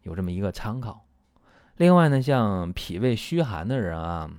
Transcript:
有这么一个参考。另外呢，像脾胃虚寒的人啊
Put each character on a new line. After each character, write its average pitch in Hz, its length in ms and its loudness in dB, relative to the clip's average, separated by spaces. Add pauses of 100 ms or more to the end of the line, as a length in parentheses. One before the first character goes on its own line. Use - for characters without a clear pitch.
有 85 120 -12
这 92 80 -4
么 90 80 -2
一 90 80 -4
个 98 140 -4
参 117 260 -8
考。 113 240 -12 (720)
另 180 200 8
外 165 140 6
呢， 135 100 2
像 107 540 2
脾 - 240 -8
胃 120 180 2
虚 165 260 -2
寒 95 240 -6
的 127 140 -2
人 85 180 -4
啊 82 400 -6